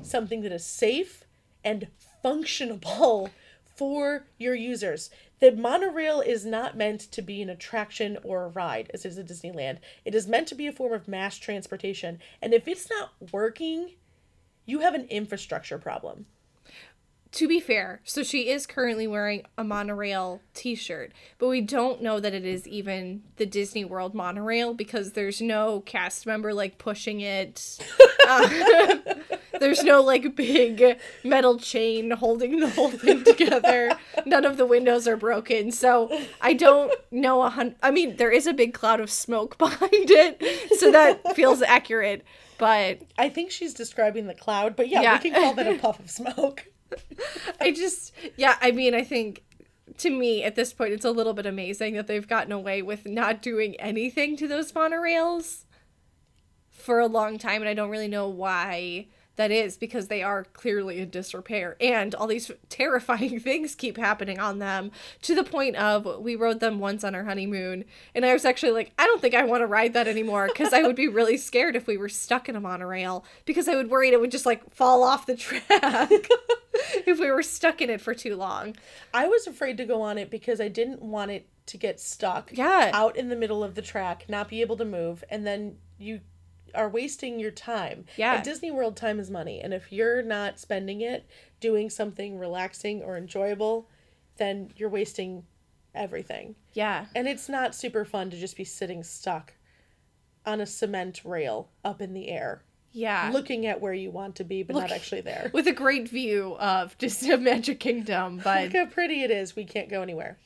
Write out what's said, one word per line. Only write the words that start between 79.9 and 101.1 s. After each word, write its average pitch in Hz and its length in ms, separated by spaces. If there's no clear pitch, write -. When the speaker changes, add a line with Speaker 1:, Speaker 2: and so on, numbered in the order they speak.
Speaker 1:
on 214 160
it 202 120
because 220 320
I 208 60
didn't 233 340
want 208 300
it 190 160
to - 100
get 185 240
stuck - 520
Speaker 2:
Yeah. 277 400
Speaker 1:
out 214 220
in 247 140
the 240 60
middle 214 280
of 190 120
the 214 60
track, 185 460
not 202 220
be 220 120
able 226 160
to 226 80
move, 170 440
and 208 180
then 202 300
you 214 220
are 214 160
wasting 247 500
your 214 120
time. 190 540
Speaker 2:
Yeah. 226 200
Speaker 1:
At - 100
Disney 320 260
World, 247 240
time 214 240
is 185 100
money, 165 300
and 185 140
if 185 180
you're 233 320
not 208 360
spending 196 420
it 247 240
doing 220 300
something 202 500
relaxing 185 600
or 185 160
enjoyable, 208 720
then 202 400
you're 214 120
wasting 190 540
everything. - 640
Speaker 2:
Yeah. 208 400
Speaker 1:
And 247 140
it's - 220
not 262 260
super 214 300
fun 190 260
to 175 60
just 185 180
be 196 80
sitting 180 400
stuck - 500
on 214 160
a 208 40
cement 190 600